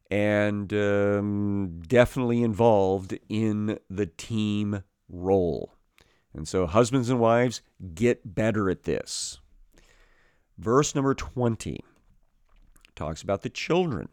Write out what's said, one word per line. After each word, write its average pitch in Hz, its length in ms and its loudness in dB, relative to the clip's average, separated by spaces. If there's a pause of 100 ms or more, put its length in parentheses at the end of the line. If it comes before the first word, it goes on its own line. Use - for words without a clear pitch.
(100)
and, 104 640 0
um, 101 1080 0
definitely 120 600 2
involved 98 760 2 (120)
in 107 480 -2 (100)
the 98 180 -4
team 104 760 -4 (260)
role. 87 640 0 (600)
And 76 120 -10
so 92 200 0
husbands 117 420 2
and 127 100 0
wives, 117 440 2 (320)
get 113 400 0
better 107 360 0
at 85 120 -4
this. - 580 -6 (1160)
Verse 117 360 2
number 135 200 2
twenty 117 640 -4 (1120)
talks 80 280 -8
about 98 180 -2
the 120 100 -8
children. 156 640 -2